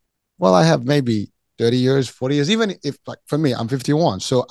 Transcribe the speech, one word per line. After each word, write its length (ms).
well, 120
I 120
have 180
maybe 480
thirty 200
years, 320
forty 260
years, 160
even 320
if, 140
like, 200
for 100
me, 160
I'm 160
fifty-one. 500
So 320